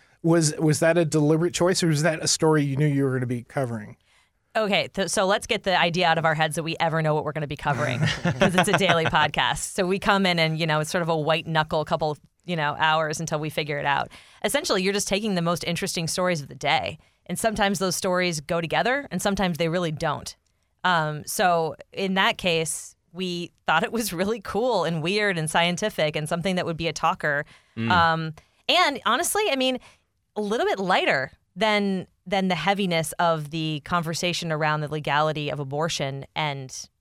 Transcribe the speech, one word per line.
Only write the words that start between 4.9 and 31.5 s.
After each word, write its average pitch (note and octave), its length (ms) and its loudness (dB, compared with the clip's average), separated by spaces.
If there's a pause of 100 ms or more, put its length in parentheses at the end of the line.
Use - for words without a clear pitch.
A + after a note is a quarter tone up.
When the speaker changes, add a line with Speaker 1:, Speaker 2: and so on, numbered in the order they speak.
Speaker 2:
th-, F#3+ 160 -2
so G3+ 160 2
let's G3+ 220 2
get A3 160 -2
the F3+ 160 2
idea E3+ 280 2
out E3 100 4
of D#3+ 80 0
our D#3+ 80 4
heads D#3 220 0
that E3+ 80 -2
we D#3+ 160 -4
ever D#3+ 220 0
know D#3 120 2
what D3+ 120 0
we're D3+ 80 -4
gonna D3+ 140 -6
be C#3+ 80 -8
covering, C#3+ 440 -2
Speaker 1:
<laughs> - 240 0
Speaker 2:
'cause F3+ 320 2
it's F3+ 120 4
a F#3 100 4
daily E3+ 280 2
podcast. D3+ 680 0
So G3 100 0
we F#3+ 140 0
come G3 260 2
in F3 140 2
and, D#3+ 200 2
you E3+ 60 -2
know, D#3 140 2
it's D#3 100 -2
sort F3+ 140 0
of E3 60 -2
a E3 80 0
white D#3 280 0
knuckle D#3 400 0
couple, D#3 320 -2 (280)
you F3 100 -6
know, D3 240 0
hours D#3 400 2
until D#3 200 -4
we D3+ 100 -4
figure D3+ 300 -4
it C#3+ 60 -4
out. C#3 240 0 (340)
Essentially, G#3+ 380 0
you're G3 120 0
just G3+ 140 -2
taking G3+ 280 -2
the F3 60 0
most E3+ 240 0
interesting E3+ 420 -4
stories F3+ 340 -2
of C3+ 60 -10
the C3+ 80 -16
day, C#3 420 0 (300)
and F3 100 -6
sometimes G#3 420 0
those F#3 160 0
stories F3+ 460 -2
go E3+ 200 -4
together, F3+ 500 -2
and F3 100 -4
sometimes G3 380 0
they E3 100 0
really E3+ 220 -2
don't. D3 440 -6 (480)
Um, D#3 440 0
so E3+ 480 2 (180)
in F#3+ 220 -2
that G3+ 220 2
case, E3 580 -2 (180)
we F3 380 -6 (160)
thought E3 160 2
it A3 80 -2
was A3 220 -2
really G3 280 -2
cool G#3+ 420 0
and E3 200 -2
weird G3+ 340 0
and D#3 120 -2
scientific E3+ 640 0
and D#3 120 -4
something F3 280 -2
that E3+ 100 -2
would E3 120 -4
be E3 100 -4
a D#3 60 -2
talker. D#3 520 -2 (320)
Speaker 3:
Mm. A2+ 140 0
Speaker 2:
Um, D#3+ 420 2 (360)
and D4 360 2
honestly, E4 460 0
I C#4 40 0
mean, C4 240 0 (560)
a G#3+ 60 -4
little A#3 260 0
bit G#4 100 0
lighter F#3 540 0 (240)